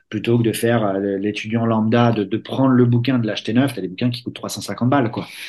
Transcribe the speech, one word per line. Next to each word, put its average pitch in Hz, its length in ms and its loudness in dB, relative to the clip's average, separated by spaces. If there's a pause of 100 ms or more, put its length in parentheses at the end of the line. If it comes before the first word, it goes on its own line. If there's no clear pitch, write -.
plutôt 117 280 0
que 117 60 2
de 110 80 2
faire, 117 340 0
euh, 98 320 0
l'étudiant 107 480 -2
lambda, 113 460 4
de, 107 120 0
de 104 140 -4
prendre 131 360 0
le 123 120 6
bouquin, 120 340 2
de 110 80 -2
l'acheter 104 260 -4
neuf. 127 200 2
T'as 95 80 -8
des 92 60 -6
bouquins 104 220 -2
qui 120 140 -8
coûtent - 120 -8
trois 104 140 -10
cent 104 120 -8
cinquante 110 280 -2
balles, 127 220 2
quoi. 95 140 -6 (240)